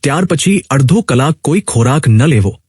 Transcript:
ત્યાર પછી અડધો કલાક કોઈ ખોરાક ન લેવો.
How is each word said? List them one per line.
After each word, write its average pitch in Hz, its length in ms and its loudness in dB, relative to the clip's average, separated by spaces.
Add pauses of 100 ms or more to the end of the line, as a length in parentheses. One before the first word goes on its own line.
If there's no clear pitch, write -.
ત્યાર 151 220 -2
પછી 175 460 -2
અડધો 135 300 2
કલાક 135 340 0
કોઈ 170 260 -2
ખોરાક 127 480 -2
ન 113 180 4
લેવો. 101 420 0